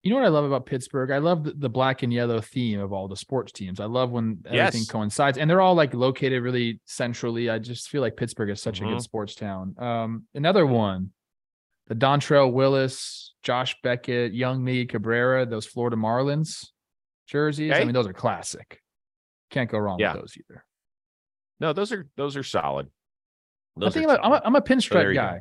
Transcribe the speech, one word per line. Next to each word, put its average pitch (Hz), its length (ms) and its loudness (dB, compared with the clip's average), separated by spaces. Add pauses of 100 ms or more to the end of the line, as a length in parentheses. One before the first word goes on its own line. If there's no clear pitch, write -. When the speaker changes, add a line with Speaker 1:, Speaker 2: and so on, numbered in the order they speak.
Speaker 1:
You 180 80 0
know 233 60 4
what 269 100 4
I 190 40 6
love 147 160 4
about 135 200 0
Pittsburgh? 131 460 -4
I 139 80 2
love 165 240 2
the, 151 100 -4
the 143 160 -4
black 131 320 0
and 120 100 0
yellow 120 300 0
theme 110 380 -2
of 98 140 -6
all 98 140 -6
the 95 100 -10
sports - 340 -6
teams. 95 280 -10
I 104 60 -6
love 123 260 0
when 113 340 -2
everything 120 360 2
Speaker 2:
Yes. 110 80 -6
Speaker 1:
coincides, 127 480 0
and 151 100 0
they're 185 140 6
all, 185 140 6
like, 147 180 4
located 131 480 0
really 120 440 -2
centrally. 117 680 -2
I 113 80 -2
just 117 300 -10
feel 143 120 -2
like 113 160 -2
Pittsburgh 113 320 -4
is 98 120 -6
such 98 180 -6
a 107 40 -6
good 110 80 -2
Speaker 2:
Mm-hmm. 120 80 -2
Speaker 1:
sports 110 360 -8
town. 95 420 -8
Um, 113 460 -4 (100)
another 170 320 4
one, 101 460 0 (760)
the 110 100 -6
Dontrelle 135 560 4
Willis, 135 920 0
Josh 127 400 0
Beckett, 123 500 -2
Young 127 300 -2
Miggy 123 260 -2
Cabrera, 120 560 2
those 110 220 -6
Florida 120 300 -2
Marlins 135 720 -2 (580)
jerseys. 151 440 -2
I 143 40 4
Speaker 2:
Okay. 160 100 4
Speaker 1:
mean, 120 80 0
those 120 140 2
are 92 60 -8
classic. - 680 -6 (680)
Can't 123 180 -2
go 110 80 -2
wrong 101 220 -2
Speaker 2:
Yeah. 92 140 4
Speaker 1:
with - 80 -8
those - 160 -18
either. - 280 -20 (960)
Speaker 2:
No, 156 140 0
those 208 180 -2
are, 190 160 -8 (100)
those 139 200 -4
are 135 60 -6
solid. 71 440 -2 (920)
Speaker 1:
I - 40 -6
Speaker 2:
Those - 120 2
Speaker 1:
think 320 160 0
Speaker 2:
are 254 100 6
Speaker 1:
I'm - 0 -
a, - 40 -2
I'm 226 80 4
a, 302 60 8
Speaker 2:
solid. - 80 0
Speaker 1:
I'm 240 100 4
a 262 260 4
Speaker 2:
So - 140 0
there 165 80 6
Speaker 1:
pinstripe 98 60 4
Speaker 2:
you 95 60 2
go. 131 60 2
Speaker 1:
guy. 92 200 -4